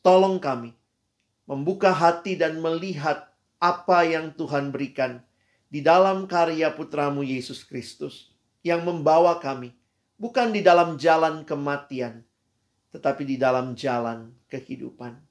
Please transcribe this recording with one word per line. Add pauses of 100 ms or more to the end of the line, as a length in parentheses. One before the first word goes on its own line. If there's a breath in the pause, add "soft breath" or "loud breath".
Tolong
kami (720)
membuka
hati
dan
melihat (240)
apa
yang
Tuhan
berikan (480)
di
dalam
karya
Putramu
Yesus
Kristus, (320)
yang
membawa
kami (400)
bukan
di
dalam
jalan
kematian, (720)
tetapi
di
dalam
jalan (160)
kehidupan. (100)